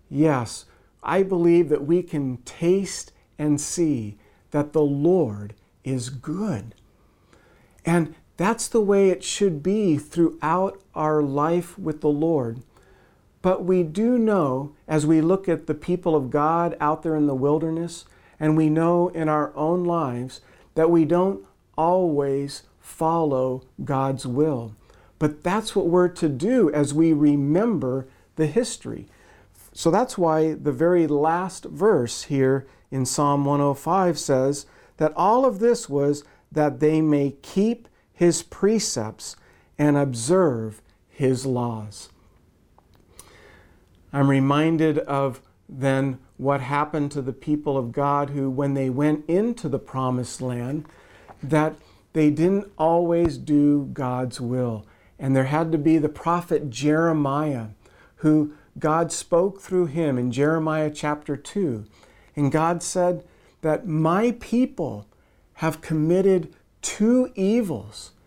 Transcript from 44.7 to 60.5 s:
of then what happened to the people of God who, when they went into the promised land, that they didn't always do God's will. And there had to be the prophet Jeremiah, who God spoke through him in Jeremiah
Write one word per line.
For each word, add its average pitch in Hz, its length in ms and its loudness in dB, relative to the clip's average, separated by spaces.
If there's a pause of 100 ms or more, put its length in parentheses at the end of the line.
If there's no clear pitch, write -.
of 139 420 -4 (280)
then 135 500 -2 (160)
what 139 240 -2
happened 147 520 -4
to 143 100 -6
the 127 100 -6
people 147 460 -2
of 117 160 -4
God 143 380 0
who, 139 180 -4
when 139 240 -2
they 135 160 -2
went 151 400 0
into 208 400 -2
the 131 100 -2
promised 127 600 -6
land, 127 440 -6 (560)
that 156 340 0 (360)
they 151 180 4
didn't 180 480 0
always 170 600 2
do 147 560 2
God's 127 480 -4
will. 120 440 -4 (320)
And 135 160 0
there 131 120 4
had 160 260 0
to 165 60 0
be 160 200 4
the 147 120 2
prophet 165 600 -2
Jeremiah, 147 1000 0 (500)
who 151 360 2 (240)
God 165 340 0
spoke 190 500 -2
through 180 260 -2
him 143 300 -2
in 123 140 -2
Jeremiah 156 600 0